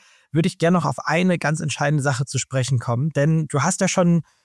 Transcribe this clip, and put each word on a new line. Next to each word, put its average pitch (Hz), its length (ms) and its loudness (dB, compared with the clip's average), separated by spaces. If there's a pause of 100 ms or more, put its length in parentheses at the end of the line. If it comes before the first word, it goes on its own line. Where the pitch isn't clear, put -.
(320)
würde 165 160 2
ich - 100 -6
gerne 175 200 2
noch 160 80 0
auf 143 200 -4
eine 175 320 2
ganz 156 220 -2
entscheidende 151 420 0
Sache 135 240 -2
zu - 140 -4
sprechen 127 400 -2
kommen. 123 320 -2
Denn 156 360 2
du 143 140 -2
hast 170 200 0
ja 190 60 2
schon 175 340 2 (240)